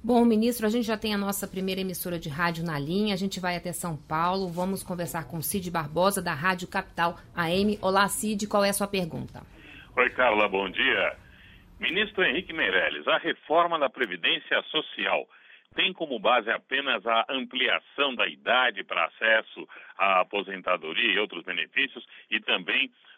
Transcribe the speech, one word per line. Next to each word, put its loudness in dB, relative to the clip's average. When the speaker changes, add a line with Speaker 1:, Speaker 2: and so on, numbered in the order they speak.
Speaker 1:
Bom, 4
ministro, 4
a 4
gente 0
já -2
tem -4
a 0
nossa -2
primeira -4
emissora -4
de -8
rádio -2
na -4
linha. 0
A 0
gente -4
vai -2
até -6
São -6
Paulo. 0
Vamos -2
conversar -6
com -8
Cid -4
Barbosa, 0
da -4
Rádio -2
Capital -2
A 0
M. 2
Olá, 4
Cid, -2
qual 4
é 4
a 0
sua -2
pergunta? -4
Speaker 2:
Oi, 4
Carla, 4
bom 0
dia. 0
Ministro -2
Henrique 0
Meirelles, 0
a 4
reforma 2
da 2
Previdência -2
Social -2
tem 0
como -6
base 2
apenas -2
a 2
ampliação -2
da 0
idade 0
para 0
acesso 0
à 6
aposentadoria -2
e 2
outros -4
benefícios -4
e -2
também -2